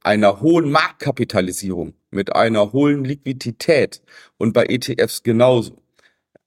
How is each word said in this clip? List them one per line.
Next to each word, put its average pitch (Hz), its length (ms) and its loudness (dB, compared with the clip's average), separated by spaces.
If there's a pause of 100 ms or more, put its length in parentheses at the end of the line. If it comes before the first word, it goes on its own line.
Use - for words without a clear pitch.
einer 101 400 2
hohen 160 300 2
Marktkapitalisierung, 95 1200 -4 (160)
mit 98 260 -4
einer 107 380 2
hohen 143 320 0
Liquidität 131 960 -2 (360)
und 107 160 -2
bei 113 140 2
E 123 120 -2
T 123 160 -8
Fs - 260 -2
genauso. 117 560 2 (680)